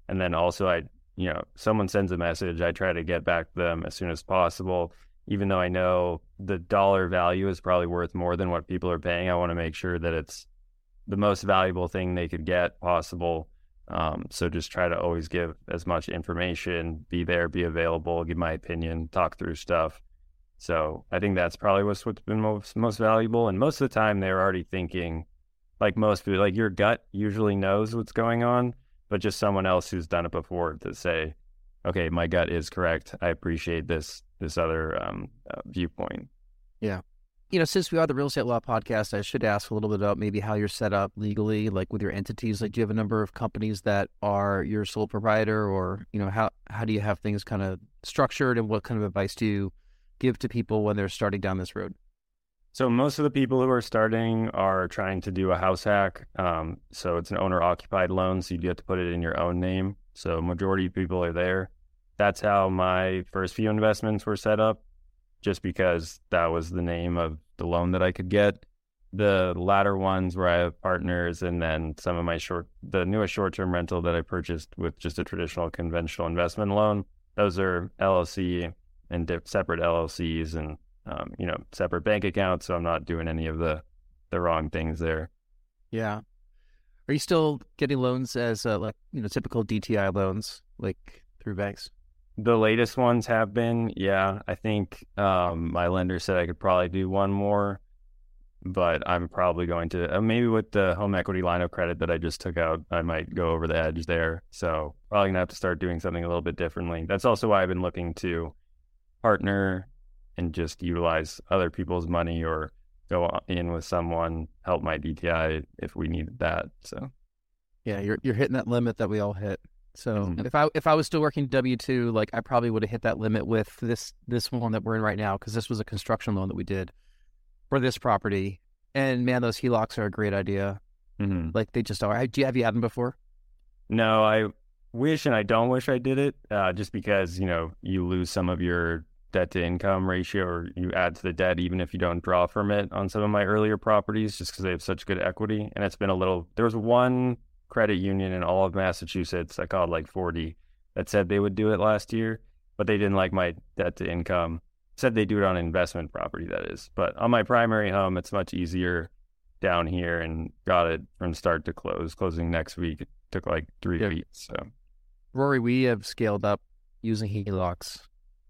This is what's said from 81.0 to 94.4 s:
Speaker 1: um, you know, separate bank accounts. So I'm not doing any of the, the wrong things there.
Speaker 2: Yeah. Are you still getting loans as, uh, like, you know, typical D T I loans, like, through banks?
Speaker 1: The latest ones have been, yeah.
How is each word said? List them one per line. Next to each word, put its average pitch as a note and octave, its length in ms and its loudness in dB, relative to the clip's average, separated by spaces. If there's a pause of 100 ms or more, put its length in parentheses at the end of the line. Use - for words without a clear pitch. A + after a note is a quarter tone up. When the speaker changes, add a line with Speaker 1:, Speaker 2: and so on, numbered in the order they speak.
Speaker 1:
um, - 340 -8
you F2+ 80 -4
know, - 240 -4
separate F2 320 -2
bank G#2 220 2
accounts. F#2 420 0
So F2+ 80 -2
I'm E2+ 80 0
not E2 220 0
doing E2 240 -2
any D#2+ 180 -2
of D#2+ 120 -4
the, D#2+ 240 0 (480)
the F2+ 100 -2
wrong D#2+ 280 2
things D#2+ 300 -4
there. D#2+ 320 -2 (600)
Speaker 2:
Yeah. A2 320 -4 (840)
Are C#3 40 0
you D3 80 2
still D#3 400 2 (160)
getting C#3 220 0
loans B2+ 360 0
as, A#2 320 0
uh, G#2+ 120 2
like, G#2 180 -6 (160)
you C3 100 -6
know, G#2 60 -4
typical - 340 -2
D G#2+ 180 0
T A2 160 0
I G2 120 2
loans, F#2+ 540 -2 (160)
like, - 460 -8 (160)
through G#2+ 140 -6
banks? G2+ 360 -6 (480)
Speaker 1:
The A2+ 200 4
latest A2 400 4
ones A#2+ 300 4
have A2 260 2
been, A#2 420 0
yeah. F#2+ 500 2